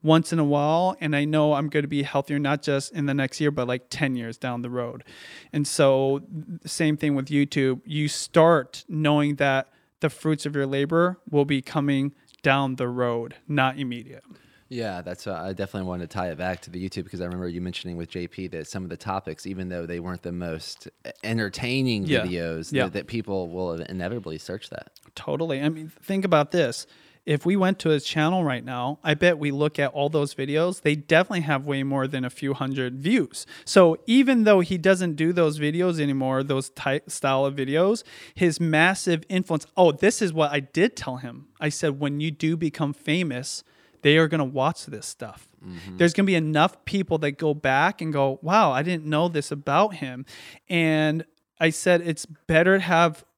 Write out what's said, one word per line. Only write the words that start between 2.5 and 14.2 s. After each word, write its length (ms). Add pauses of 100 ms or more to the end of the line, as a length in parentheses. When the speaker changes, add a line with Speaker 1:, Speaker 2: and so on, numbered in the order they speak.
Speaker 1:
just 300
in 140
the 80
next 260
year, 120
but, 160
like, 200
ten 280
years 200
down 260
the 80
road. 340 (480)
And 120
so, 580 (440)
same 300
thing 180
with 140
YouTube. 560
You 240
start 800
knowing 480
that 320 (320)
the 100
fruits 340
of 120
your 100
labor 540 (100)
will 140
be 180
coming 520 (280)
down 340
the 120
road, 480 (100)
not 320
immediate. 460 (440)